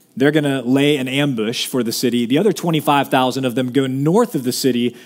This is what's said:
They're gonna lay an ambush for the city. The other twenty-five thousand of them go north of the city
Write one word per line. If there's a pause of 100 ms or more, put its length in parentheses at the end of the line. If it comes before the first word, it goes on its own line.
(180)
They're
gonna
lay
an
ambush
for
the
city.
The
other
twenty-five
thousand
of
them
go
north
of
the
city (100)